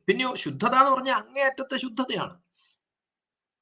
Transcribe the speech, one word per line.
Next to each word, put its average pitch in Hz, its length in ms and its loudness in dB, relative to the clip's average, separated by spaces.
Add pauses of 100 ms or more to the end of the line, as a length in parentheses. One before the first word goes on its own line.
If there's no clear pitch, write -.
പിന്നെയോ 247 280 0
ശുദ്ധത 156 400 -2
എന്ന് 269 160 6
പറഞ്ഞാൽ 262 240 0
അങ്ങേയറ്റത്തെ 262 640 -2
ശുദ്ധതയാണ്. 233 640 -6 (1200)